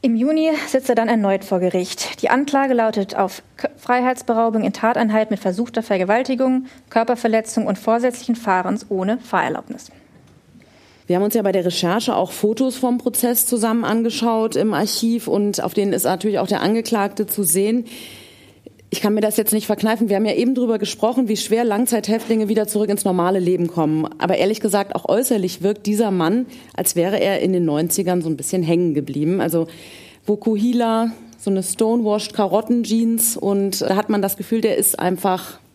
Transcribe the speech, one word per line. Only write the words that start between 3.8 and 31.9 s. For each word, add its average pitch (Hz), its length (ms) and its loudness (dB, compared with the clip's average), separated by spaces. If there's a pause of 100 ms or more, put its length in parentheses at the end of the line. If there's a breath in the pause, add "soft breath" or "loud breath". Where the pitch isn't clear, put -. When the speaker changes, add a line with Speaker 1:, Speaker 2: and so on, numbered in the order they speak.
Speaker 1:
in 208 80 0
Tateinheit 220 580 2
mit 202 100 -2
versuchter 220 440 -2
Vergewaltigung, 254 840 0 (220 loud breath)
Körperverletzung 226 800 0
und 196 100 -2
vorsätzlichen 240 580 0
Fahrens 190 540 -2
ohne 196 280 0
Fahrerlaubnis. - 720 -4 (1160 loud breath)
Speaker 2:
Wir 175 100 2
haben 196 60 2
uns 208 120 0
ja 233 60 2
bei 202 100 2
der 180 140 0
Recherche 185 500 0
auch 180 160 0
Fotos 247 460 0
vom 247 200 0
Prozess 240 480 0
zusammen 226 380 0
angeschaut 226 720 0
im 208 180 0
Archiv 226 540 -2
und 208 340 0
auf 180 120 -4
denen 202 180 0
ist - 140 -2
natürlich 190 340 0
auch 190 80 0
der 202 140 0
Angeklagte 214 680 0
zu - 160 -4
sehen. 220 420 0 (1080 loud breath)
Ich - 80 -6
kann 208 120 2
mir 214 80 0
das 214 160 0
jetzt 208 140 0
nicht 214 160 -2
verkneifen. 214 420 0
Wir 196 80 2
haben 214 80 2
ja 208 100 0
eben 240 180 2
drüber 240 240 0
gesprochen, 226 500 0
wie 208 100 0
schwer 226 260 0
Langzeithäftlinge 220 840 0
wieder 214 180 2
zurück 208 220 0
ins 202 140 0
normale 185 360 2
Leben 175 280 2
kommen. 156 380 0 (140)
Aber - 180 2
ehrlich 208 220 2
gesagt, 202 360 -2
auch - 120 -4
äußerlich 202 540 0
wirkt 208 240 -2
dieser 208 260 2
Mann, 190 340 2 (300 loud breath)
als - 220 -2
wäre 185 220 2
er 190 200 2
in 185 140 2
den 175 120 2
neunzigern 170 560 0
so 165 80 -4
ein 151 80 -2
bisschen 175 260 -2
hängen 170 300 2
geblieben. 147 480 -2
Also 165 260 0 (580 loud breath)
Vokuhila, 226 840 0 (280 loud breath)
so - 100 -4
eine 190 140 0
stonewashed 214 680 0